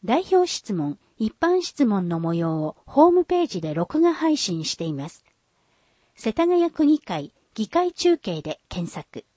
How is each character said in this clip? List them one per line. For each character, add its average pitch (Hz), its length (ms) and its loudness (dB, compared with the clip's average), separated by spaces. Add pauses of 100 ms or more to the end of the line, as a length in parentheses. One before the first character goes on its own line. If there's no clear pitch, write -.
代 262 240 0
表 359 200 4
質 - 240 -8
問、 170 260 -2 (200)
一 220 200 -2
般 359 240 2
質 - 220 -2
問 196 240 0
の 165 100 -4
模 165 140 -2
様 165 300 -2
を 156 140 -6 (100)
ホ 311 220 6
ー - 20 6
ム 349 160 4
ペ 349 160 0
ー 311 40 0
ジ 180 140 -6
で 165 140 -6
録 175 260 -2
画 339 140 4
配 311 240 0
信 160 260 -4
し - 100 -6
て 165 100 -8
い 156 100 -4
ま 139 160 -8
す。 - 120 -20 (920)
世 - 180 -6
田 339 140 2
谷 339 240 4
区 311 160 0
議 294 120 4
会、 151 360 -8 (180)
議 220 160 -6
会 349 240 0
中 349 240 2
継 165 240 -6
で - 180 -10 (120)
検 170 200 -6
索。 - 360 -14 (100)